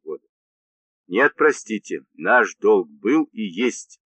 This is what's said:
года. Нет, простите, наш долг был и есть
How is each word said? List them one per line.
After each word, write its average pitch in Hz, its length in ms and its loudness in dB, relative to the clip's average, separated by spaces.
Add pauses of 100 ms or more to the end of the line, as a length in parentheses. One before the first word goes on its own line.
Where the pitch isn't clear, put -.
года. 76 240 -14 (800)
Нет, 123 280 2
простите, 110 760 -2
наш 101 440 0
долг 101 300 2
был 110 440 -2
и 110 100 -12
есть 107 580 -6 (100)